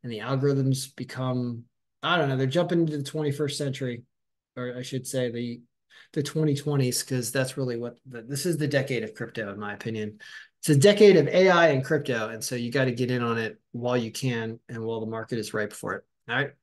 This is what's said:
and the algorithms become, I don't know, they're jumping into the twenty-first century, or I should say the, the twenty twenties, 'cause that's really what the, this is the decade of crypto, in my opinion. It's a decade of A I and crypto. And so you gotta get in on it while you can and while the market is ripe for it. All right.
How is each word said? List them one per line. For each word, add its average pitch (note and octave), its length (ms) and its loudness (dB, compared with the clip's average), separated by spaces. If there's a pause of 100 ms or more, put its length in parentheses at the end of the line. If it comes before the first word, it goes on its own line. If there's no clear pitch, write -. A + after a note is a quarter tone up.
and A#2+ 100 -8
the G#2+ 60 -6
algorithms C3+ 760 0
become, B2 680 -4 (380)
I E3+ 160 2
don't C#3+ 100 2
know, C3+ 80 0
they're C3 100 2
jumping E3+ 340 2
into D3+ 160 0
the C#3 80 -4
twenty-first D3 520 -4
century, C3 460 -6 (540)
or B2 200 -8
I B2 60 -8
should C3 240 -8
say B2+ 240 -2
the, A#2+ 300 -6 (540)
the D3+ 80 0
twenty D3+ 340 0
twenties, C3+ 460 0
'cause B2 280 -2
that's C3 260 -2
really B2 200 -4
what A#2+ 200 -8 (100)
the, A#2+ 160 -14
this C3+ 220 -6
is E3+ 120 2
the D3 100 0
decade B2+ 380 0
of G#2+ 100 -10
crypto, A2 380 -8
in G2+ 80 -10
my G#2 120 -6
opinion. G#2+ 460 -8 (420)
It's - 100 -2
a D3 60 8
decade G3+ 400 10
of C#3+ 120 6
A F#3 200 6
I E3+ 200 6
and C3+ 160 2
crypto. B2 460 -2
And A2+ 120 -10
so - 140 -6
you A#2+ 160 -4
gotta C3 180 2
get A#2+ 220 -2
in B2 100 0
on A#2 160 0
it A2 220 -4 (100)
while A#2+ 260 -2
you A2+ 140 -2
can A#2 480 -4 (100)
and A#2 140 -10
while A2+ 160 -4
the A2 80 -6
market A2+ 320 -6
is G#2+ 160 -8
ripe G#2 180 -4
for - 220 -6
it. G2+ 100 -10 (240)
All A#2 60 -4
right. C#3 160 0 (120)